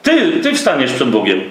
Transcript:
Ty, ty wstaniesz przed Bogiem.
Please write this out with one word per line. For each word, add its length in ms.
Ty, 280
ty 100
wstaniesz 400
przed 160
Bogiem. 420